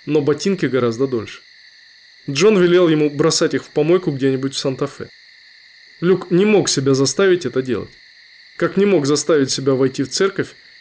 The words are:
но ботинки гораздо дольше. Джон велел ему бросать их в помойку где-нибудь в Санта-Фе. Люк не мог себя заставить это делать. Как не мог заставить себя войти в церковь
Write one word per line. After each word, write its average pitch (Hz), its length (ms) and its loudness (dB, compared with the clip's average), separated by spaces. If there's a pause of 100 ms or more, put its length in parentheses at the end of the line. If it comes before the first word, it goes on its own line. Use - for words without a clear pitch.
но 151 140 0
ботинки 147 460 -2
гораздо 123 420 -2
дольше. 113 340 -8 (880)
Джон 185 300 2
велел 175 300 4
ему 151 220 2
бросать 156 440 0
их 135 100 -4
в - 60 -20
помойку 165 420 0
где-нибудь 135 420 -2
в - 40 -6
Санта-Фе. 139 500 -6 (920)
Люк 180 300 0
не 185 140 2
мог 202 240 2
себя 135 260 0
заставить 175 520 0
это 127 160 -4
делать. 107 280 -6 (680)
Как 170 200 -2
не 196 100 4
мог 170 200 2
заставить 143 440 0
себя 139 240 -2
войти 135 300 0
в 135 40 -8
церковь - 460 -4 (260)